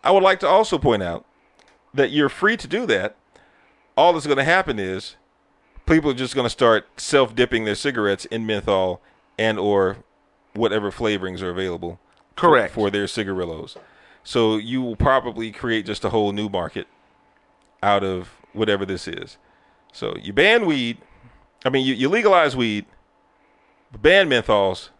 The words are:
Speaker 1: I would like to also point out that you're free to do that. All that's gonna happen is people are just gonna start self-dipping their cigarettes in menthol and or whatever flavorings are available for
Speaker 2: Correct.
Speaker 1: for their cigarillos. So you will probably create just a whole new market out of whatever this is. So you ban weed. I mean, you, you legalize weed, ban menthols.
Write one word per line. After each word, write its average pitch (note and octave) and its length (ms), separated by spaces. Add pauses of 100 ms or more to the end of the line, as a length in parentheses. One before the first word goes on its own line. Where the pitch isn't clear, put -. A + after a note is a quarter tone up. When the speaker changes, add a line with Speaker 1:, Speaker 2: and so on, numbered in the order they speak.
Speaker 1:
I - 60
would F#3+ 140
like F#3+ 160
to G3 80
also F3+ 320
point A#2 240
out F2 200 (680)
that C3+ 160
you're D3 200
free G#3+ 280
to E3 100
do G#3 200
that. G#2 280 (800)
All E3+ 180
that's D3+ 120
gonna C3+ 180
happen D#3+ 360
is F#2+ 380 (680)
people D#3 260
are - 20
just B2+ 220
gonna A#2+ 160
start A2 340 (120)
self-dipping B2 680
their G#2 80
cigarettes G#2 520
in A2+ 200
menthol F#2+ 560 (380)
and A2 180
or G2 400 (560)
whatever G#2 380
flavorings F#2 500
are F#2 80
available F2 500 (360)
for - 140
Speaker 2:
Correct. B2 260
Speaker 1:
for G#2 160
their G2+ 160
cigarillos. F#2 680 (480)
So A2 340
you B2 260
will A#2 120
probably A#2+ 560
create A2+ 360
just G#2 180
a G2 60
whole G#2+ 200
new G#2 160
market G2 380 (960)
out G2+ 220
of F#2 260 (240)
whatever G2+ 320
this F#2 220
is. - 300 (540)
So - 300
you F#2+ 100
ban G#3 360
weed. B2+ 320 (680)
I C3 40
mean, C3 180
you, C3 80
you B2+ 120
legalize F3+ 480
weed, A2 300 (1120)
ban F3 300
menthols. G#2 600 (100)